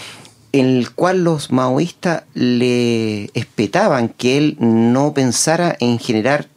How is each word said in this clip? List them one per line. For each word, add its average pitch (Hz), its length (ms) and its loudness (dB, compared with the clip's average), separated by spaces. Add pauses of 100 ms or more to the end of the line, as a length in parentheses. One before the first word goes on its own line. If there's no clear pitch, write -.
(520)
en 135 140 4
el 127 260 0
cual 185 320 0
los 160 260 -2
maoístas 131 720 -2 (120)
le 120 1000 0
espetaban 123 720 0
que 123 300 0
él 151 220 0
no 120 540 2
pensara 156 680 0
en 120 180 0
generar 117 480 -2 (100)